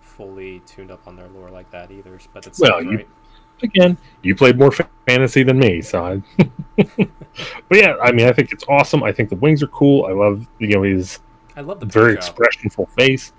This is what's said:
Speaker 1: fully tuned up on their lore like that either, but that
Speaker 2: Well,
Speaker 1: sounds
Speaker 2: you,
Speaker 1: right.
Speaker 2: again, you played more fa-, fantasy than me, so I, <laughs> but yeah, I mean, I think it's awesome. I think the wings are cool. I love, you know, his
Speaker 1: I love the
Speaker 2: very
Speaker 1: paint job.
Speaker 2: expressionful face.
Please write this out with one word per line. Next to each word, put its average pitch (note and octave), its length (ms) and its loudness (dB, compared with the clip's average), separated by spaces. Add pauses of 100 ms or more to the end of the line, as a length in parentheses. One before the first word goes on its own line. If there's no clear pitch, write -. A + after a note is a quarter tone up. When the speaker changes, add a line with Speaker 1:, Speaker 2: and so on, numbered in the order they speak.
Speaker 1:
fully F#2+ 640 -20
tuned F#2+ 260 -20
up F2+ 160 -20
on F2+ 80 -20
their F2+ 120 -20
lore F#2 220 -20
like F2+ 220 -20
that F2+ 180 -20
either, F#2 280 -20 (140)
but - 120 -20
that - 160 -18
Speaker 2:
Well, C#3+ 100 4
Speaker 1:
sounds E2+ 140 -2
Speaker 2:
you, G2 140 -8
Speaker 1:
right. G#2 100 -20 (560)
Speaker 2:
again, F3+ 340 2 (240)
you F#2+ 140 -2
played B2 200 4
more C3+ 140 4
fa-, - 180 -4 (180)
fantasy B2+ 360 2
than C3 160 2
me, F#2+ 240 2
so F2 220 -6
I, F#2+ 180 -8 (540)
<laughs> - 0 -
but - 1000 -4
yeah, F#3 240 4
I B2 100 2
mean, A#2+ 140 4
I B2+ 60 6
think B2+ 200 -2
it's - 160 -16
awesome. C#3 340 0
I G#2+ 80 -2
think G2+ 180 -4
the F#2+ 80 -8
wings C#3+ 260 0
are C#3+ 60 -4
cool. C#3+ 380 2
I F#2 60 -6
love, G2+ 340 -2 (140)
you A2 80 -4
know, G2+ 160 2
his F#2 340 -4 (380)
Speaker 1:
I D3 60 -16
love E3 180 -14
the A#2 60 -12
Speaker 2:
very A2 280 2
Speaker 1:
paint G2 100 -8
job. - 60 -10
Speaker 2:
expressionful - 560 -8 (100)
face. C3 420 0